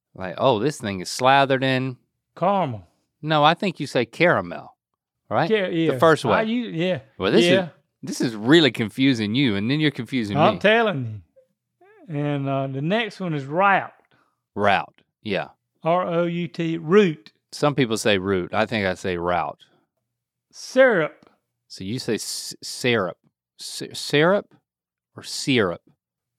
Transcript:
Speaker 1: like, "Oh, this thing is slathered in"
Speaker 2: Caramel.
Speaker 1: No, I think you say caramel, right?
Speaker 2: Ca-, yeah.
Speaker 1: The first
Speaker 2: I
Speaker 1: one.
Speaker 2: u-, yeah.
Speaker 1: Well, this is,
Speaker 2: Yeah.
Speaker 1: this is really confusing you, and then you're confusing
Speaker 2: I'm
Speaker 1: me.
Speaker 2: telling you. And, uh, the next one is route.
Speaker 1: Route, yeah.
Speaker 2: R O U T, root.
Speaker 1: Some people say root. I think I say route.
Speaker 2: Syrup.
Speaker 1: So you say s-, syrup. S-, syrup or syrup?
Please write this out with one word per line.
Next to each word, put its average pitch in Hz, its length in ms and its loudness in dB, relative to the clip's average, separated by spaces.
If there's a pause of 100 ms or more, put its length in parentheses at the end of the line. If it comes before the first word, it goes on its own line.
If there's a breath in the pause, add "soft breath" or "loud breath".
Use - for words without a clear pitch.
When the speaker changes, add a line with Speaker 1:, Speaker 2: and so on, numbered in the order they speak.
(140)
Speaker 1:
like, 92 240 -10
"Oh, 113 200 4
this 135 220 -4
thing 101 200 -6
is 87 100 -10
slathered 135 520 2
in" 131 340 -2 (400)
Speaker 2:
Caramel. 165 500 -2 (360)
Speaker 1:
No, 151 220 2
I 160 100 4
think 185 260 -4
you 143 60 -4
say 127 200 0
caramel, 95 680 0 (560)
right? 131 180 0
Speaker 2:
Ca-, 202 220 0
yeah. 165 220 0
Speaker 1:
The 127 60 -6
first 160 260 4
Speaker 2:
I 127 40 0
Speaker 1:
one. 107 200 2
Speaker 2:
u-, 233 220 -4
yeah. 170 300 -4 (180)
Speaker 1:
Well, 185 140 0
this 170 120 4
is, 175 80 4
Speaker 2:
Yeah. 185 160 0 (340)
Speaker 1:
this - 180 -8
is 117 140 -2
really 131 380 4
confusing 113 600 0
you, 131 220 0
and 104 140 -2
then 147 100 0
you're 151 120 2
confusing 120 440 -4
Speaker 2:
I'm 180 180 4
Speaker 1:
me. 175 60 -10
Speaker 2:
telling 165 640 0 (840)
you. 156 80 -10
And, 143 320 -4
uh, 135 180 -2
the 135 160 -8
next 202 380 -2
one 175 140 -4
is 139 100 -6
route. 165 480 0 (640)
Speaker 1:
Route, 98 480 0 (200)
yeah. 90 260 -4 (360)
Speaker 2:
R 175 220 2
O 175 180 0
U 170 240 -4
T, 165 300 -4
root. 165 540 2 (200)
Speaker 1:
Some 147 240 0
people 113 220 2
say 104 200 2
root. 92 360 0
I 107 120 2
think 107 200 -2
I 92 80 0
say 92 240 -4
route. 85 420 -2 (880)
Speaker 2:
Syrup. 226 800 0 (380)
Speaker 1:
So - 160 -14
you 110 140 -6
say 120 160 -2
s-, - 480 -8
syrup. 113 560 -2 (420)
S-, - 220 -14 (100)
syrup 170 600 0 (640)
or 113 60 -16
syrup? 104 600 0 (560)